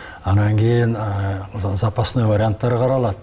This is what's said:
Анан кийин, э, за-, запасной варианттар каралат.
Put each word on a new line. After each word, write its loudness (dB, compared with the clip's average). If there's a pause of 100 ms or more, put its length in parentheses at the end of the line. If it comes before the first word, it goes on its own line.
(240)
Анан 2
кийин, 2
э, -4
за-, -2
запасной 0
варианттар 2
каралат. 0